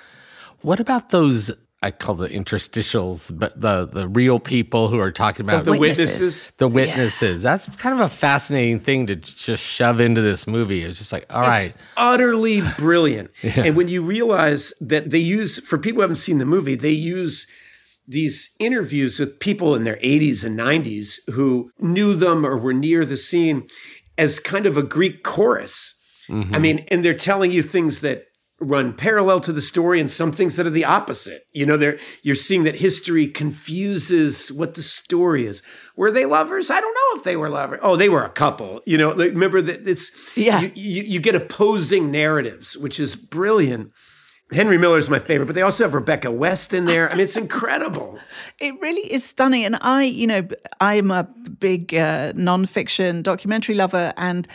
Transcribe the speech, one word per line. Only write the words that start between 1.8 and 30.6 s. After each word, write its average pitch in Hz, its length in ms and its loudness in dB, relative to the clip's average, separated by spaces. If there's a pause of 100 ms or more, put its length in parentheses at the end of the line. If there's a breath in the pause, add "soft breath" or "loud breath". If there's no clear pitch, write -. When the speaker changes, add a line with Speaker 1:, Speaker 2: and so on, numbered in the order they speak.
Speaker 1:
I 98 80 -2
call - 240 -6
the 87 140 -6
interstitials, 98 1080 -6
but - 240 -6
the, 98 260 0
the 95 200 -6
real 120 320 4
people 113 500 0
who 113 120 0
are 95 100 0
talking 107 340 -2
about 107 200 0
Speaker 2:
The 160 80 4
Speaker 3:
Witnesses. 151 480 2
Speaker 2:
witnesses. - 380 -4
Speaker 1:
The 135 100 4
Speaker 3:
Yeah. 117 60 0
Speaker 1:
witnesses. 120 680 0
That's 151 240 0 (100)
kind 262 220 -2
of 214 80 4
a - 20 -2
fascinating 135 720 0
thing 131 300 0
to 98 80 -2
just - 480 -8
shove 120 340 2
into 117 220 4
this 104 260 0
movie. 107 360 -2
It's 90 160 -8
just - 140 -8
like, - 180 -8
all 120 100 -4
Speaker 2:
It's 127 80 4
Speaker 1:
right. 101 260 2 (220 loud breath)
Speaker 2:
utterly 233 640 2 (180)
brilliant. 151 580 2
Speaker 1:
<laughs> - 60 -14
Yeah. 117 220 0
Speaker 2:
And 156 120 4
when 175 120 2
you 180 140 -2
realize 175 800 0
that 147 300 -2
they 160 80 2
use, 185 400 0
for - 200 -4
people 220 180 -4
who 220 60 2
haven't 165 140 0
seen 160 220 -2
the 131 80 0
movie, 147 300 0
they 139 160 -2
use 165 540 -4 (600 soft breath)
these 147 440 -4 (100)
interviews 147 580 -2
with 143 220 -4
people 180 340 2
in 113 100 0
their 110 160 -4
eighties 135 440 2
and 110 120 -4
nineties 117 640 -2 (120)
who 127 460 0
knew 196 360 2
them 165 300 2
or 135 120 -2
were 127 180 -2
near 156 300 2
the 135 120 -4
scene 160 500 0 (520 loud breath)
as 156 220 2
kind 202 260 -2
of 151 100 2
a 147 60 2
Greek 165 400 -2
chorus. - 720 -2 (340 soft breath)
Speaker 1:
Mm-hmm. 101 260 -4
Speaker 2:
I 151 40 2
mean, 156 320 2
and 175 140 0
they're 170 100 4
telling 190 380 0
you 170 100 2
things 160 380 0
that 139 260 -6 (340)
run 131 320 0
parallel 190 480 2
to 170 120 -6
the 151 100 -2
story 170 380 2
and 135 100 -2
some 165 220 -2
things 175 240 0
that 175 100 -2